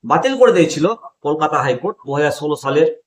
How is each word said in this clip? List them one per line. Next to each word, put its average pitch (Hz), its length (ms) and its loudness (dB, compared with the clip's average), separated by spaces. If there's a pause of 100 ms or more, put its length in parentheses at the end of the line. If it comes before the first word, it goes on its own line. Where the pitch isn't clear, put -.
বাতিল 247 360 0
করে 240 120 8
দিয়েছিল 175 440 0
কলকাতা 151 680 -4
হাইকোর্ট। 135 440 -4
দু 139 80 -8
হাজার 147 180 0
ষোলো 151 240 -4
সালের 147 520 -2